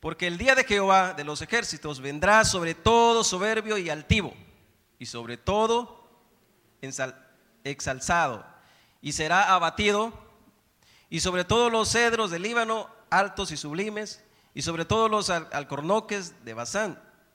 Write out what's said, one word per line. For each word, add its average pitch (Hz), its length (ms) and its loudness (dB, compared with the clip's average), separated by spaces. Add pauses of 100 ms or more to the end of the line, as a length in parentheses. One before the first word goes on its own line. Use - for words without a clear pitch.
Porque 165 260 -6
el 175 100 -4
día 254 180 4
de 254 100 4
Jehová 190 480 4
de 147 100 -10
los 147 180 -8
ejércitos 156 600 -4
vendrá 165 420 4
sobre 170 320 0
todo 233 480 4
soberbio 214 540 -2
y 175 120 -4
altivo, 151 440 0 (640)
y 123 80 -16
sobre 117 320 -10
todo 220 720 0 (720)
ensal-, 131 460 -8 (360)
exalzado, 139 840 -2 (560)
y 143 120 -8
será 180 400 2
abatido, 208 600 0 (960)
y 165 120 -4
sobre 180 240 -2
todos 233 260 4
los 220 180 2
cedros 226 400 2
del 170 120 -6
Líbano, 226 480 -2 (200)
altos 190 420 0
y 151 60 -10
sublimes, 208 640 -8 (320)
y 139 100 -8
sobre 165 200 -4
todos 220 260 2
los 214 200 0
al-, 165 220 -2
alcornoques 175 960 -4
de 113 80 -12
Basán, 156 480 -6 (340)